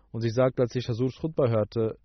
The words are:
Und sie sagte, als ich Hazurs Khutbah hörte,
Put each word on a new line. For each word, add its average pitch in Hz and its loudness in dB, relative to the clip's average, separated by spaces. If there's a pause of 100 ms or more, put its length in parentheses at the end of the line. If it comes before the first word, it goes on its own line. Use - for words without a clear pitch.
(120)
Und 117 -6
sie 113 0
sagte, 127 2
als 120 -2
ich 123 -6
Hazurs 123 -2
Khutbah 160 0
hörte, 110 0